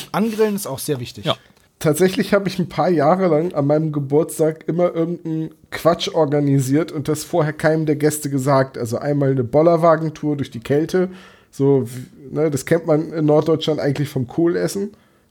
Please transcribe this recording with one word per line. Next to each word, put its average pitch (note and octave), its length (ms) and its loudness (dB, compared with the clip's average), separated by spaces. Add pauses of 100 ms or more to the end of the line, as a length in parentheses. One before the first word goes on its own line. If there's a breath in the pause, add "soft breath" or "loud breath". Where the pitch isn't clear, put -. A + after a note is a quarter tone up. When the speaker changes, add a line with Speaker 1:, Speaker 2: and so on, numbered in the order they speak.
(120)
Speaker 1:
Angrillen G#3+ 440 0
ist G3 120 -6
auch C3 100 -6
sehr C#3 220 -4
wichtig. A#2 260 -12
Speaker 2:
Ja. D3 100 -2 (440 soft breath)
Speaker 3:
Tatsächlich E3+ 540 0
hab G3 120 2
ich F#3 140 -4
ein F3 100 -2
paar D#3+ 200 -2
Jahre F3 380 2
lang E3 280 0
an C#3+ 100 0
meinem D#3 260 2
Geburtstag D3+ 760 0
immer F3 260 0
irgendeinen D#3+ 560 -4 (220)
Quatsch - 420 0
organisiert C#3+ 800 2
und D3+ 160 -6
das D3+ 160 -2
vorher D#3 300 0
keinem D#3+ 340 0
der D3+ 80 2
Gäste D3 340 -2
gesagt. C3+ 480 0
Also A#2 220 -4
einmal C#3+ 320 0
eine C3 120 0
Bollerwagentour D#3 960 2
durch C3 140 -8
die A#2+ 80 -10
Kälte. D#3 500 0 (400 loud breath)
So, C3+ 400 2
w-, B2+ 420 -16
ne, D3+ 200 0
das C#3 160 -4
kennt E3 180 2
man D#3+ 260 0
in D#3+ 140 -2
Norddeutschland D3+ 540 2
eigentlich C#3+ 300 -2
vom B2+ 180 -4
Kohlessen. F3 640 -2 (400 soft breath)